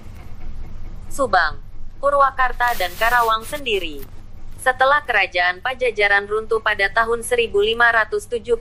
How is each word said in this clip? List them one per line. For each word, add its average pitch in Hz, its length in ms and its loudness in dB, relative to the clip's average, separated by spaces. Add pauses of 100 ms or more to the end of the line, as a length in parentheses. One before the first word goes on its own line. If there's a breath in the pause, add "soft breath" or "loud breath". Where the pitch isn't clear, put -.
(1120)
Subang, 185 480 0 (400)
Purwakarta 262 800 2
dan 180 160 -2
Karawang 226 480 2
sendiri. 202 560 -4 (640)
Setelah 269 420 4
Kerajaan 180 560 0
Pajajaran 208 640 2
runtuh 220 400 -2
pada 208 240 2
tahun 226 320 0
seribu 220 400 0
lima 226 320 4
ratus 214 400 -2
tujuh 233 280 0